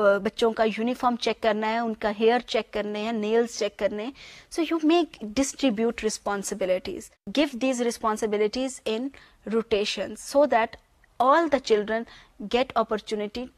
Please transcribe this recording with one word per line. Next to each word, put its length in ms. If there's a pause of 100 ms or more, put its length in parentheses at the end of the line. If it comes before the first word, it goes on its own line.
(180)
बच्चों 340
का 120
यूनिफॉर्म 520
चेक 260
करना 240
है, 140
उनका 280
हेयर 320
चेक 300
करने 300
हैं, 120
नेल्स 460
चेक 200
करने 260
हैं। 80 (400)
So 140
you 180
may 220 (180)
distribute 720
responsibilities, 1160 (180)
give 200
these 360
responsibilities 1000
in 240 (380)
rotation 600
so 360
that 220 (540)
all 280
the 140
children 420 (360)
get 260
opportunity 880